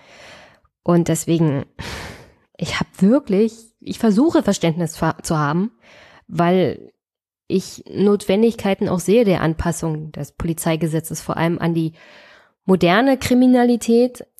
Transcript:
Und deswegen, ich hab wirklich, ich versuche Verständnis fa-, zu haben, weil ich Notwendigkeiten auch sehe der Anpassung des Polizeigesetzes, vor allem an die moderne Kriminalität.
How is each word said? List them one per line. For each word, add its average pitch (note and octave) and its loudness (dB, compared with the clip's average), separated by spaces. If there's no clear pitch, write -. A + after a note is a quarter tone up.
Und E3+ 2
deswegen, D#3+ -2
ich - -8
hab - -4
wirklich, A3 0
ich - -12
versuche B3+ 2
Verständnis E3+ -2
fa-, - -4
zu E3 -2
haben, D#3+ -2
weil E3+ -2
ich - -6
Notwendigkeiten G3+ 0
auch F3+ -2
sehe A3 2
der F#3+ 2
Anpassung D#3+ -4
des D3 -14
Polizeigesetzes, D#3+ -4
vor - -8
allem E3+ -2
an E3 -2
die D#3+ -2
moderne F#3+ 4
Kriminalität. B3 2